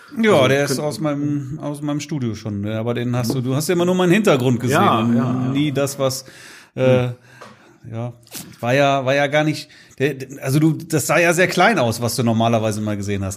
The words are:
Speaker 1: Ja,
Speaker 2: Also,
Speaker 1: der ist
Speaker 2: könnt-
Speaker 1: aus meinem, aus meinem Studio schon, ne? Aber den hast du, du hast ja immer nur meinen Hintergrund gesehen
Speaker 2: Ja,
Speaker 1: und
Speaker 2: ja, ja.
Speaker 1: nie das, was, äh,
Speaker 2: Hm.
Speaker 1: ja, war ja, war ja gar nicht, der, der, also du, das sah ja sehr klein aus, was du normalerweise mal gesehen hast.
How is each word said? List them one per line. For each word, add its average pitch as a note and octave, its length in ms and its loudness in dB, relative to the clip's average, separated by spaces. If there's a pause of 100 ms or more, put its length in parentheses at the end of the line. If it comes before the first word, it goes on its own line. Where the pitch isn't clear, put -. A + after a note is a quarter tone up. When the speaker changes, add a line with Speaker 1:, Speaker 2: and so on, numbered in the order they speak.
(220)
Speaker 1:
Ja, A3 140 6
Speaker 2:
Also, B2+ 120 6
Speaker 1:
der C#3 160 2
ist C#3 120 -2
Speaker 2:
könnt- - 40 -4
Speaker 1:
aus D3+ 200 -4
meinem, D3 600 -4
aus C#3+ 220 -8
meinem D3 180 -6
Studio B2+ 340 -6
schon, G2+ 280 -6
ne? A2 160 -4
Aber A#2 160 -2
den A#2+ 200 -4
hast B2 200 -2
du, B2+ 80 -4
du C3 120 -2
hast D#3 140 -2
ja F#3 60 0
immer F3 100 0
nur F3+ 100 2
meinen F3+ 180 4
Hintergrund C#3 460 2
gesehen C3 220 0
Speaker 2:
Ja, D3 200 4
Speaker 1:
und A#2 160 2
Speaker 2:
ja, A#2+ 80 2
ja. B2 80 0 (180)
Speaker 1:
nie D3 200 0
das, C#3 280 -2
was, C3 260 -2 (520)
äh, B2+ 320 4
Speaker 2:
Hm. - 840 -18
Speaker 1:
ja, A#2 220 -8 (460)
war A#2 120 0
ja, C#3 320 2
war C3 100 0
ja C#3+ 120 2
gar D3+ 180 2
nicht, D3+ 240 -4 (300)
der, C3+ 160 0
der, C3 280 -14
also C3+ 160 2
du, D#3+ 140 4
das D3 340 -4
sah D#3 120 2
ja E3+ 160 4
sehr F3 140 2
klein F#3 300 2
aus, A#2+ 220 0
was A#2 160 -4
du B2+ 60 0
normalerweise A2+ 580 2
mal G#2 160 -4
gesehen G2+ 260 -4
hast. F#2+ 140 -6